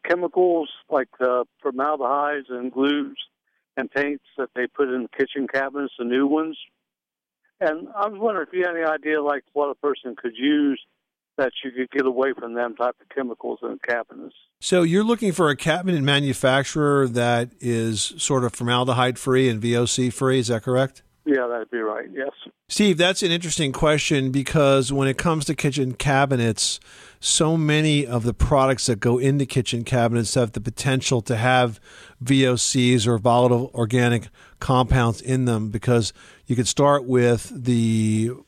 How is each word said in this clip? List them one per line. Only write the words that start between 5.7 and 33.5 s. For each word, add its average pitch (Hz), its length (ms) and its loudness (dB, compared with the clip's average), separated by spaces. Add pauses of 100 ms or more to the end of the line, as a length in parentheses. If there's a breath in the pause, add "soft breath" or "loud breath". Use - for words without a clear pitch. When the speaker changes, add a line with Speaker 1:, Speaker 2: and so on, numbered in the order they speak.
Speaker 1:
the 139 60 -6
new 127 220 2
ones. 156 320 -2 (1000)
And 170 360 -2
I 202 120 -2
was 202 100 -10
wondering 202 300 -2
if - 40 -18
you 180 120 0
had 175 100 -2
any 165 100 -2
idea, 156 380 -2
like, 143 300 -2
what 143 180 0
a - 60 -6
person 127 400 -4
could 117 200 -8
use 143 440 2 (560)
that 131 160 -2 (120)
you 131 60 -8
could 127 200 -6
get 135 140 -2
away 131 320 0
from 117 180 -12
them 120 220 -4
type 123 240 -2
of - 80 -20
chemicals 120 540 -8
in 113 240 -8
cabinets. - 480 -6 (260)
Speaker 2:
So 180 220 2
you're 175 220 2
looking 220 280 0
for 156 180 2
a 135 60 -2
cabinet 170 460 -2
manufacturer 139 1040 2
that 120 420 0 (100)
is 113 580 -2
sort 131 260 0
of 117 100 -4
formaldehyde-free 127 960 0
and 110 120 -2
V 117 160 0
O 120 80 2
C 127 260 -2
free, 131 280 0
is 117 100 -2
that 113 140 -2
correct? 131 400 -2 (240)
Speaker 1:
Yeah, 135 220 0
that'd 117 220 -8
be 120 80 -6
right, 110 340 -6
yes. 139 180 -8 (380)
Speaker 2:
Steve, 196 300 2
that's 185 240 2
an 170 100 0
interesting 160 400 -2
question 147 580 2
because 135 640 2
when 135 160 0
it 131 100 -2
comes 160 280 0
to 156 80 -2
kitchen 131 400 -2
cabinets, 135 840 0 (400 loud breath)
so 165 380 2
many 151 500 2
of 120 180 -2
the 117 100 0
products 135 520 2
that 110 140 0
go 123 180 2
into 139 280 2
kitchen 117 380 -4
cabinets 117 500 0
have 117 180 2
the 107 80 -6
potential 131 640 -2
to 120 140 -4
have 123 440 2 (400 loud breath)
V 131 260 4
O 123 100 2
Cs 123 500 2
or 117 120 2
volatile 120 560 4